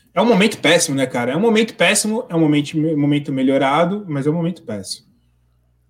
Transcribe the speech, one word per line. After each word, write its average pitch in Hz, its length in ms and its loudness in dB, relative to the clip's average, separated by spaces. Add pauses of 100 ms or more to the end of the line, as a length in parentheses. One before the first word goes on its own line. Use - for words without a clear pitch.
(120)
É 175 80 -2
um 220 60 4
momento 214 320 4
péssimo, 165 380 2
né, 135 100 0
cara? 123 260 -4
É 151 40 -2
um 180 40 -2
momento 220 340 2
péssimo, 214 540 0
é 175 80 -4
um 165 40 2
momento, 147 380 0
um 156 180 0
momento 143 360 0
melhorado, 139 760 0
mas 139 180 -4
é 151 40 0
um 156 40 0
momento 175 280 -4
péssimo. - 440 -12 (840)